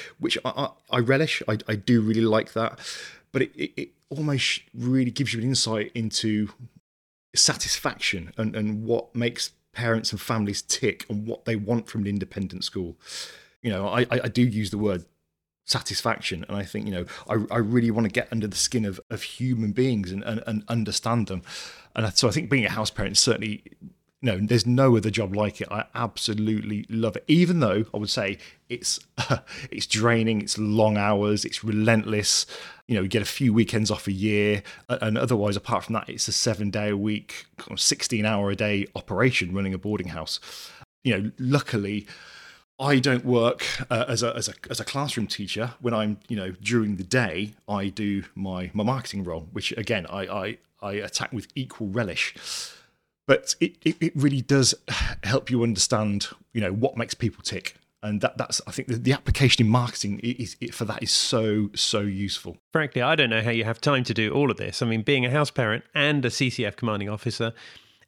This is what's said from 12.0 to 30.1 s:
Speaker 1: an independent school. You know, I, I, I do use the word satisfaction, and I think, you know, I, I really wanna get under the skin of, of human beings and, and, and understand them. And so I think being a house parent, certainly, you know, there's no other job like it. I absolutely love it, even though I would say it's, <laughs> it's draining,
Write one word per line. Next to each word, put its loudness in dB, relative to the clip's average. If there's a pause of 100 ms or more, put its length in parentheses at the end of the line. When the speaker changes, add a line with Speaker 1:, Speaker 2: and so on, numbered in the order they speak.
Speaker 1:
an 0
independent -4
school. -6 (640)
You -2
know, -2
I, 0
I, 0
I -4
do 2
use 2
the -4
word 0 (640)
satisfaction, -4
and -6
I -4
think, -8
you -4
know, -4 (220)
I, 0
I 0
really 4
wanna 2
get -2
under -2
the -8
skin 0
of, -6
of -8
human -2
beings 2
and, -6
and, -4
and -2
understand 0
them. -4 (560)
And 0
so 4
I 2
think -2
being 4
a 0
house -2
parent, -2
certainly, 2 (600)
you 2
know, 0
there's 4
no 8
other 0
job -2
like 0
it. -6
I -4
absolutely -2
love 0
it, -10
even 6
though 4
I -2
would -2
say -2 (300)
it's, -4 (300)
<laughs> 2 (300)
it's -6
draining, 2